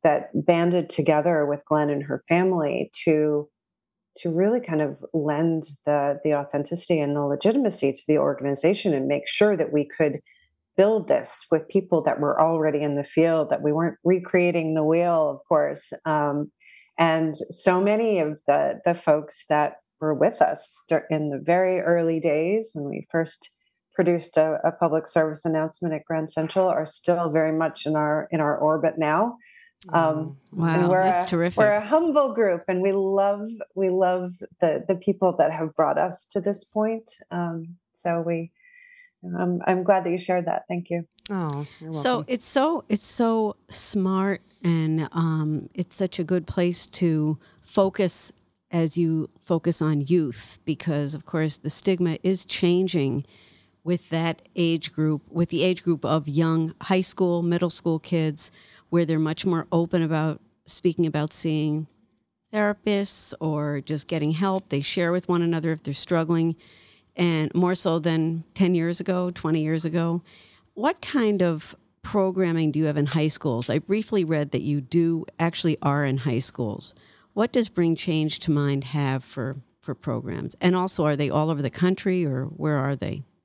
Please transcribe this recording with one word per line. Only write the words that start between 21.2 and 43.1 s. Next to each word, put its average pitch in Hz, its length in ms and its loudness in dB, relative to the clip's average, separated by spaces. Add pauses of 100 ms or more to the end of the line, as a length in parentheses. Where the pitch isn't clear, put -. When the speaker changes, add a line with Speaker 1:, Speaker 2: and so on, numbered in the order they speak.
Speaker 1:
the 135 100 -4
very 180 400 2
early 165 400 2
days 170 540 0
when 143 140 -6
we - 220 -8
first - 400 -4 (420)
produced 170 440 0
a, 156 280 4
a 165 60 4
public 160 380 0
service 156 360 0
announcement 160 500 -2
at 151 100 -8
Grand 160 260 -4
Central 175 380 0
are 156 180 0
still 170 440 0
very 160 220 2
much 160 340 -2
in 151 100 0
our, 151 340 0
in 165 100 0
our 147 160 2
orbit 156 420 2
now. 170 380 0 (560)
Um, 156 440 2 (160)
Speaker 2:
Wow. 170 140 0
Speaker 3:
Wow, - 0 - (140)
Speaker 1:
and 175 80 4
we're 185 160 4
Speaker 3:
that's 185 200 2
Speaker 1:
a, - 20 -4
Speaker 3:
terrific. 170 320 0
Speaker 1:
we're 208 140 6
a 208 140 2
humble 285 480 2
group, 196 340 2
and 185 140 0
we 196 100 2
love, 196 560 0 (280)
we 190 140 0
love 180 420 0 (280)
the, 160 260 2
the 185 100 0
people 185 420 0
that 156 140 4
have 160 240 -6
brought 151 220 2
us 175 320 -2
to 202 100 -4
this 196 240 -4
point. 220 440 -4 (220)
Um, 170 460 -6 (160)
so 170 340 -4
we, 170 240 -4 (760)
um, 175 440 -2
I'm 185 160 2
glad 190 200 4
that 170 60 -2
you 175 80 -2
shared 180 280 -2
that. - 220 -4
Thank 175 220 -6
you. 170 160 -4 (240)
Speaker 2:
Oh, 151 340 -4 (160)
you're 160 120 -12
Speaker 3:
So 233 240 -2
Speaker 2:
welcome. 240 180 -4
Speaker 3:
it's - 120 -6
so, 302 420 0
it's - 180 -2
so 226 480 0 (160)